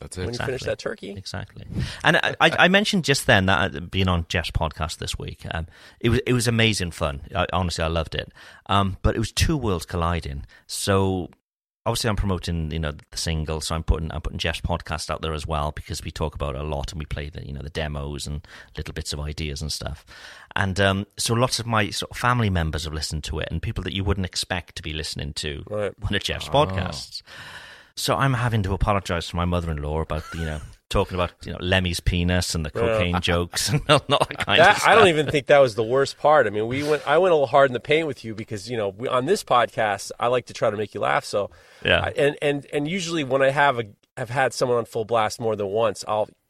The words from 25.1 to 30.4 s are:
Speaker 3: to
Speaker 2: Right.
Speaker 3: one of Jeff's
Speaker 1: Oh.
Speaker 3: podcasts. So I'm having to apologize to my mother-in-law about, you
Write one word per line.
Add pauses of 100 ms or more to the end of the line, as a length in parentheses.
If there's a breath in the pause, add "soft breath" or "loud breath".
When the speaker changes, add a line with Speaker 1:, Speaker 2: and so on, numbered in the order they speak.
Speaker 3:
to
Speaker 2:
Right.
Speaker 3:
one
of
Jeff's
Speaker 1:
Oh.
Speaker 3:
podcasts. (760 loud breath)
So
I'm
having
to
apologize
to
my
mother-in-law
about, (120)
you